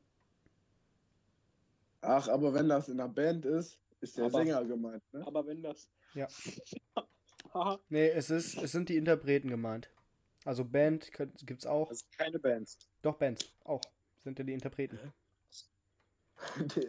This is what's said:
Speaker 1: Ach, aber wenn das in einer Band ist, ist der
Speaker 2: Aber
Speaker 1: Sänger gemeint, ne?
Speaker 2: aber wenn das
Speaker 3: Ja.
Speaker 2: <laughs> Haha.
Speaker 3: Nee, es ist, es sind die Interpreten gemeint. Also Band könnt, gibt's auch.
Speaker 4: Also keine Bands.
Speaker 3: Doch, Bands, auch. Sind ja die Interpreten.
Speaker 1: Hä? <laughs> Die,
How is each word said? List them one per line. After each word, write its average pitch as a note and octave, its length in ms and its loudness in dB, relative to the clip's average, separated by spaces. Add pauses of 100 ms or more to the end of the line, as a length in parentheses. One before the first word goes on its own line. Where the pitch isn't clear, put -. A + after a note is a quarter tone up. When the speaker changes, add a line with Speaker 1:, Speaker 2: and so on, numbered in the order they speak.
(2000)
Speaker 1:
Ach, C3+ 260 4
aber C#3 260 4
wenn D3 160 4
das C#3+ 200 2
in B2+ 100 -4
einer B2 100 -2
Band D#3 360 0
ist, E3 320 -2 (240)
ist - 160 -10
der A#2+ 80 2
Speaker 2:
Aber B2 140 2
Speaker 1:
Sänger D#3 260 2
gemeint, A#2 380 -4 (100)
ne? C#3+ 140 -8
Speaker 2:
aber D3 180 -2
wenn D#3 160 -8
das D3 280 -10 (240)
Speaker 3:
Ja. C3+ 140 -4 (680)
Speaker 2:
<laughs> - 600 -12
Haha. F#3+ 260 0 (100)
Speaker 3:
Nee, D#3 200 6
es D#3+ 200 0
ist, E3 280 0
es D3 140 -4
sind E3+ 180 -2
die E3+ 80 4
Interpreten C#3+ 520 4
gemeint. A2+ 420 -4 (540)
Also C3 180 -2
Band D3 480 4
könnt, C#3 340 -8
gibt's B2+ 200 -10
auch. D3+ 240 0
Speaker 4:
Also A#2 160 -10 (120)
keine D#3+ 220 -2
Bands. A#2+ 380 0 (240)
Speaker 3:
Doch, D3+ 160 0
Bands, B2+ 340 -2 (140)
auch. C#3+ 160 -4 (420)
Sind C3+ 160 -8
ja C3+ 60 -4
die C3+ 80 -4
Interpreten. C3+ 440 -6
Speaker 1:
Hä? C#3+ 140 -16 (1300)
<laughs> - 240 -4
Die, C#3 260 -2